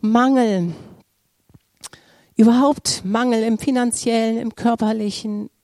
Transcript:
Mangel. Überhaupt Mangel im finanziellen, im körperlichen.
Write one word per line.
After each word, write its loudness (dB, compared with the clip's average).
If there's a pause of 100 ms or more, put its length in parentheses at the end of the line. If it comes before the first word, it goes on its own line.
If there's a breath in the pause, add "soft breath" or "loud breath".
Mangel. 2 (1600 loud breath)
Überhaupt 2
Mangel 0
im 0
finanziellen, -2
im -8
körperlichen. -4 (140)